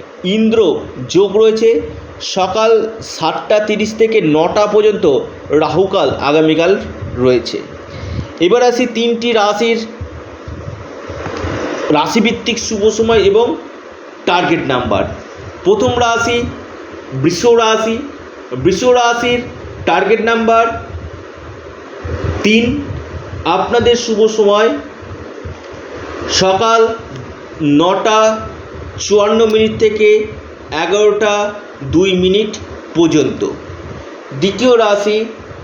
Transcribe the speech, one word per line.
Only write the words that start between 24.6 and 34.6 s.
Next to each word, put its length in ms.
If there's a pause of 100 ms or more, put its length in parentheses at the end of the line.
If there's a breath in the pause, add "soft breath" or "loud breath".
সকাল 580 (760)
নটা 760 (640)
চুয়ান্ন 460
মিনিট 340
থেকে 480 (440)
এগারোটা 840 (380)
দুই 220
মিনিট 440 (380)
পর্যন্ত। 500 (960)
দ্বিতীয় 380